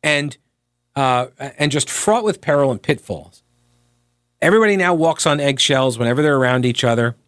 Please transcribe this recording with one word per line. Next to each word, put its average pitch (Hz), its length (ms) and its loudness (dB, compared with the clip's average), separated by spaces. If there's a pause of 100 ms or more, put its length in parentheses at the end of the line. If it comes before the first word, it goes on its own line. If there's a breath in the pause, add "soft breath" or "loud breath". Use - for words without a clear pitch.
and, 147 360 -2 (580)
uh, 127 300 0 (120)
and 143 320 -4
just 135 200 -4
fraught 220 340 0
with 214 160 -2
peril 143 300 2
and 113 120 -6
pitfalls. - 600 -6 (960)
Everybody 208 360 2
now 180 180 0
walks 160 320 0
on 147 140 0
eggshells 131 580 0
whenever 123 240 0
they're 147 140 2
around 127 280 2
each 123 200 0
other. 117 320 0 (120)